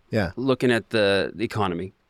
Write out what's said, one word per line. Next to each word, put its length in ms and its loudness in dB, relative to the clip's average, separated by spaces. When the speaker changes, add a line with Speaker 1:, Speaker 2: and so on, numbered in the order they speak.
Speaker 1:
Yeah. 240 0
Speaker 2:
looking 380 2
at 180 -2
the, 440 2
the 100 -6
economy 480 -4